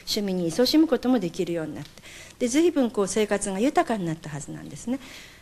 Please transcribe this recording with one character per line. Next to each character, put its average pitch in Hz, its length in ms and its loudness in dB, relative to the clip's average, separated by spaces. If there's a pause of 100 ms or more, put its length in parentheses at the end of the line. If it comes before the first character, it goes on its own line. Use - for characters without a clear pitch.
趣 - 220 -4
味 196 120 0
に 180 160 0
勤 240 160 2
し 302 120 4
む 320 100 6
こ 240 100 2
と 247 100 -2
も 254 100 4
で 175 120 -2
き 180 140 -2
る 170 80 -4
よ 165 120 -2
う - 20 -6
に 151 80 -8
な 127 80 -10
っ - 20 -10
て、 - 60 -18 (500)
で、 247 80 0
随 320 220 4
分 269 200 2
こ 208 120 0
う 190 40 2
生 214 200 2
活 202 240 0
が 190 100 -2
豊 302 260 4
か 208 100 -2
に 185 100 -2
な 160 80 -2
っ - 20 -10
た 156 140 -12
は 147 100 -8
ず - 100 -12
な 156 100 -10
ん - 80 -14
で - 80 -14
す - 120 -10
ね。 254 100 -2 (440)